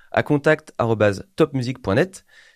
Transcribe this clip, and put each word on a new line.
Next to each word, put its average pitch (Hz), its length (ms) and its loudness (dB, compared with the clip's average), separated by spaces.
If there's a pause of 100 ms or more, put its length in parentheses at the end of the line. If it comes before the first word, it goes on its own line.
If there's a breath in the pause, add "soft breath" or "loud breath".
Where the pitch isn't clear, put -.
(120)
à 117 120 0
contact 151 560 0
arobase 107 560 0
top 156 180 0
music 127 300 -6
point 95 100 -2
net. 170 320 -2 (300 soft breath)